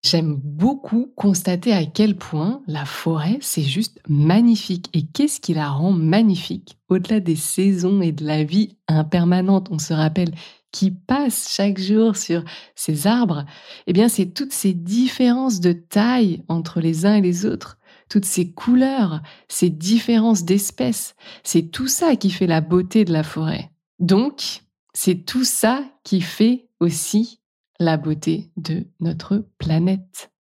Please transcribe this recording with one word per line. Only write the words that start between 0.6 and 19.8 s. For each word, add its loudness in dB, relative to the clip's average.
constater 0
à 2
quel 0
point -4
la -6
forêt, -2
c'est -4
juste -4
magnifique. 2
Et 0
qu'est-ce -2
qui -2
la -2
rend 0
magnifique ? 0
Au-delà 0
des 0
saisons 2
et 2
de -6
la 0
vie 0
impermanente, 2
on -4
se -4
rappelle, 0
qui 0
passe -2
chaque 0
jour 2
sur -4
ces -2
arbres, 0
eh 0
bien, 6
c'est 0
toutes -8
ces 0
différences 0
de 2
taille 0
entre -4
les 0
uns 6
et 4
les 0
autres, -6
toutes 0
ces -2
couleurs, 0
ces 0
différences 2